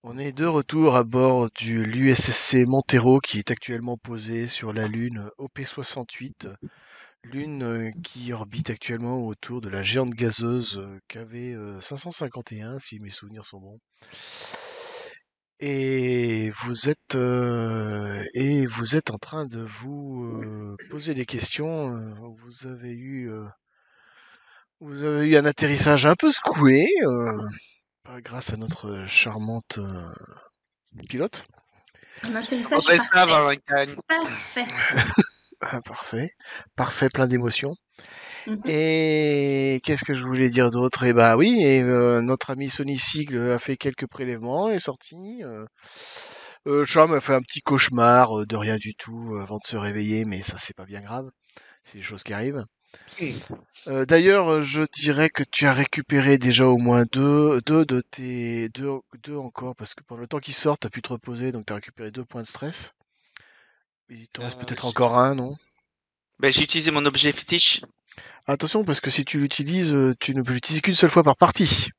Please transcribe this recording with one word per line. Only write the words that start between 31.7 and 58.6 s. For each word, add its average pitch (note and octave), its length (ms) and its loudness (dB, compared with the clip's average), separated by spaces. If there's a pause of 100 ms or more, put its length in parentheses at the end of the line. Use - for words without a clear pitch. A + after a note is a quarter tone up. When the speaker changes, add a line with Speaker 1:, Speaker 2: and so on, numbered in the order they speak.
Speaker 2:
Un A3+ 120 -8
atterrissage A#3 460 -2
Speaker 3:
André E3+ 180 6
Speaker 2:
parfait. E3+ 100 0
Speaker 3:
Stav, F3+ 220 6
hein, D3 240 4 (120)
gagne. C#3+ 300 -2 (100)
Speaker 2:
Parfait. D#4+ 600 -4
Speaker 1:
<laughs> - 580 0 (420)
Ah, B2 140 -8
parfait. B2 480 -10 (480)
Parfait, C#3+ 320 -2
plein C3 180 2
d'émotions. B2 480 -2 (720)
Speaker 2:
Mhm. G#3+ 200 -6
Speaker 1:
Et D3+ 1160 2
qu'est-ce D3 220 -2
que D3 80 -4
je B2+ 100 -2
voulais B2+ 280 2
dire A#2+ 200 4
d'autre ? B2 340 0
Eh B2 100 4
bah A2+ 240 8
oui, G#3+ 240 6
et, C3+ 200 6
euh, A#2+ 380 4
notre B2+ 300 -2
ami C3+ 180 -6
Sony C#3 300 -4
Sigle B2 540 -2
a A#2+ 60 0
fait C3 200 -6
quelques C3+ 280 -6
prélèvements, B2+ 600 -4
est G3+ 120 -2
sorti, F#3+ 600 -12
euh, A2 220 -14 (1040)
euh, C#3+ 180 2
Cham D#3+ 300 6
a C3+ 60 2
fait - 120 -2
un C3 80 4
petit C3+ 220 -10
cauchemar, A#2+ 800 4
euh, G#2 40 -4
de G#2+ 120 -6
rien G#2+ 200 -2
du G#2+ 180 -10
tout, A2+ 420 -12
euh, G2+ 40 -6
avant G2+ 160 -10
de G#2 80 -12
se A2+ 140 -6
réveiller, G#2 480 -4
mais F#2+ 160 -6
ça, - 160 -10
c'est - 180 -12
pas F#2 80 -16
bien G2+ 160 -16
grave. B2+ 300 -12 (520)
C'est - 140 -20
des F#2+ 80 -16
choses G2+ 200 -12
qui G#2+ 100 -8
arrivent. A#2+ 320 -6 (520)
Speaker 3:
Oui. C#3 240 -8 (440)
Speaker 1:
Euh, C3+ 180 -2
d'ailleurs, E3+ 440 8
euh, D#3 140 4
je C#3+ 200 0 (120)
dirais D3 360 2
que C#3+ 200 -2
tu - 140 0
as C#3 80 6
récupéré C#3 640 4
déjà B2+ 300 6
au B2+ 100 8
moins A#2+ 340 6
deux, C#3+ 520 4
deux D#3 240 4
de B2+ 160 0
tes, A#2+ 640 -6